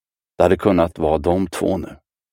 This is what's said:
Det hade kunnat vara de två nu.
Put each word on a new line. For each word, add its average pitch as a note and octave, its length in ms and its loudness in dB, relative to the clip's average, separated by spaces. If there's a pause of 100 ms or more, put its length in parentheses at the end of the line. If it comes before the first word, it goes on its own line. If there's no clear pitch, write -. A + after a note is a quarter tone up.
(380)
Det F2+ 60 2
hade F2+ 140 4
kunnat F#2 420 0
vara D#2+ 180 0
de F2 300 0
två F#2 300 -4
nu. - 220 -12 (340)